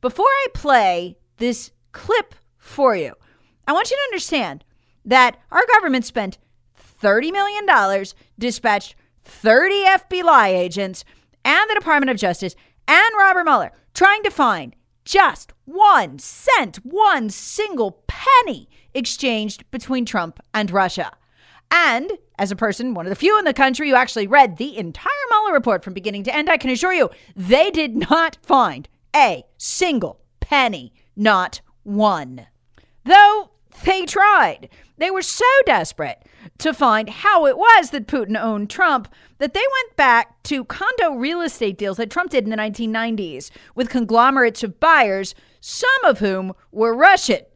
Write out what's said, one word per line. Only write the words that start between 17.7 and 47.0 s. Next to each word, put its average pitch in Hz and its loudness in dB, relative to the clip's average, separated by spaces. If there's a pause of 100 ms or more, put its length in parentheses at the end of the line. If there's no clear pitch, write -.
penny - 0 (240)
exchanged 233 -6
between 254 -6
Trump 180 -6 (120)
and 208 -4
Russia. 185 -2 (580)
And 320 0 (260)
as 196 -2
a 202 -8
person, 226 -4
one 165 -10
of 185 -6
the 190 -4
few 403 2
in 392 0
the 285 0
country 277 0
who 254 4
actually 240 0
read 220 4
the 254 -8
entire 202 -8 (180)
Mueller 427 0
report 233 0
from 190 -14
beginning 202 -10
to 247 -6
end, 202 -4
I 330 2
can 254 -4
assure 339 -2
you 294 0 (240)
they 247 2
did 302 -4
not 320 -2
find 196 -2 (260)
a 247 2 (140)
single - -4 (200)
penny, 214 -2 (240)
not 202 0 (220)
one. 185 -4 (560)
Though 415 6 (320)
they 381 0
tried. 370 2 (280)
They 359 -2
were 381 -4
so - -4 (220)
desperate 160 -4 (340)
to 311 -4
find 220 0
how 339 2
it 262 4
was 381 4
that 220 -10
Putin 220 -4
owned 208 -6
Trump 294 0 (300)
that 277 -4
they 381 -4
went 523 -4
back 240 2
to 269 -6
condo 392 -4
real 294 -6
estate 220 -6
deals 196 -6
that 226 -6
Trump 349 -6
did 247 0
in 214 -6
the 220 -6
nineteen 220 -6
nineties 208 -8 (240)
with 240 -4
conglomerates 240 0
of 202 -10
buyers, 240 2 (260)
some 523 -2
of 277 4
whom 190 -4 (180)
were 226 -2
Russian 311 4 (140)